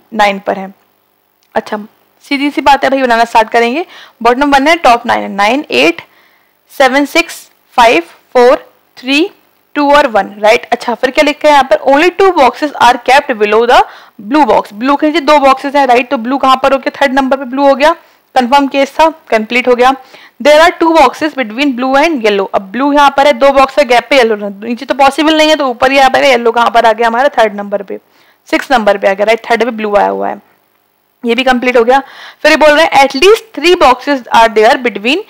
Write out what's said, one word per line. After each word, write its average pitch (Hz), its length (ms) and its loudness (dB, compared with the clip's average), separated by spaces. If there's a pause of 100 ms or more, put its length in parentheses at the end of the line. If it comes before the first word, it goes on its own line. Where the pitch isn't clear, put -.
(140)
नाइन 208 240 -2
पर 196 200 -6
है। 190 140 -14 (800)
अच्छा 220 240 -6 (460)
सीधी 285 260 -4
सी 302 100 -8
बात 277 240 2
है 262 60 0
भाई, 269 120 -2
बनाना 233 220 0
start 226 260 0
करेंगे। 240 360 -2 (360)
Bottom 254 320 0
one 269 140 2
है, 339 100 2
top 240 280 2
nine 214 160 -4
है, 208 60 -10
नाइन, 208 420 -2
एट, 311 320 -2 (680)
सेवन, 269 320 0
सिक्स, 339 360 -6 (360)
फ़ाइव, 254 260 2 (320)
फ़ोर, 254 220 4 (400)
थ्री, 285 320 -2 (480)
टू 285 160 0
और 285 140 4
वन, 202 320 -4
right। 214 340 0
अच्छा 233 220 -6
फिर 262 160 -4
क्या 302 140 0
लिखा 294 240 -2
है 294 60 4
यहाँ 269 100 4
पर, 302 220 0
only 294 260 2
two 392 240 0
boxes 277 460 0
are 240 120 4 (140)
kept 277 300 2
below 214 300 0
the 294 120 4 (420)
blue 269 240 0
box, 202 280 0
Blue 262 220 -2
के 311 100 -2
नीचे 302 160 -2
दो 294 160 2
boxes 269 380 0
हैं, 277 100 2
right, 247 240 0
तो 277 80 -4
ब्लू 254 200 -4
कहाँ 262 240 0
पर 269 100 0
हो 269 60 0
गया, 285 220 -8
Third 269 140 -2
number 269 220 -2
पे 277 100 -8
ब्लू 269 220 -2
हो 269 60 4
गया, 294 180 0 (420)
Confirm 269 340 0
case 277 320 -2
था, 320 80 4 (200)
complete 240 400 -2
हो 247 60 4
गया। 254 200 2 (480)
There 294 180 4
are 349 120 4
two 330 220 -2
boxes 294 400 0
between 254 420 -4
blue 262 220 -4
and 294 260 -2
yellow, 196 300 0
अब 202 80 -2 (100)
blue 277 200 -2
यहाँ 285 240 2
पर 277 100 2
है, 294 60 4
दो 269 200 2
box 269 260 0
है 294 60 4
gap 240 260 0
पे 294 60 2
येलो, 226 200 2
नीचे 208 500 -10
तो 294 80 -4
possible 285 420 0
नहीं 311 120 2
है, 311 80 2
तो 285 120 -2
ऊपर 262 240 -2
ही 277 60 2
यहाँ 262 120 4
पर 262 140 -2
येलो 240 280 2
कहाँ 233 180 0
पर 233 160 2
आ 226 60 4
गया 226 160 -2
हमारा, 240 200 0 (100)
Third 220 180 0
number 202 260 -6
पे, 208 160 -14 (500)
Six - 240 -4
number 208 260 0
पे 202 100 -2
आ 196 40 0
गया, 202 140 -4
right, 226 140 0 (100)
Third 220 140 0
पे 247 80 -6
blue 214 240 -6
आया 190 120 2
हुआ 196 200 -4
है, 202 120 -10 (840)
ये 233 100 -2
भी 247 100 -4
complete 254 320 0
हो 233 80 4
गया। 262 180 2 (400)
फिर 302 80 2
ये 311 60 2
बोल 302 140 4
रहे 294 140 2
हैं 277 200 2
at 262 120 -4
least 392 380 2
three 302 260 2
boxes 277 420 0 (120)
are 226 220 4
there 226 260 4
between 240 480 -4